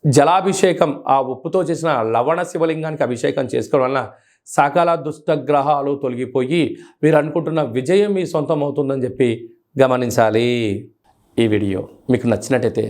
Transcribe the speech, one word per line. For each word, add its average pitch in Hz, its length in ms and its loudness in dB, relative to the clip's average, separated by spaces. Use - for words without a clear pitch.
జలాభిషేకం, 180 720 4
ఆ - 20 4
ఉప్పుతో 165 360 -4
చేసిన 165 220 -2
లవణ 151 360 2
శివలింగానికి 156 580 -2
అభిషేకం 127 460 -4
చేసుకోవడం 127 320 0
వలన 131 160 0
సకల 160 420 2
దుష్టగ్రహాలు 143 880 0
తొలగిపోయి 127 600 -2
మీరు 156 180 4
అనుకుంటున్న 156 420 -2
విజయం 190 420 2
మీ 180 60 -2
సొంతం 151 320 0
అవుతుందని 139 400 -2
చెప్పి 120 240 0
గమనించాలి. 120 680 2
ఈ 117 160 4
వీడియో 98 280 -2
మీకు 123 220 2
నచ్చినట్టయితే 113 580 -2